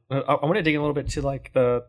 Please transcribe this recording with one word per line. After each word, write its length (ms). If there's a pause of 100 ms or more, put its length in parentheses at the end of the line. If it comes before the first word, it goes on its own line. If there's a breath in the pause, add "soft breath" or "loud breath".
(100)
I, 100
I 260
wanna 160
dig 120
in 60
a 40
little 100
bit 140
to, 140
like, 320
the, 340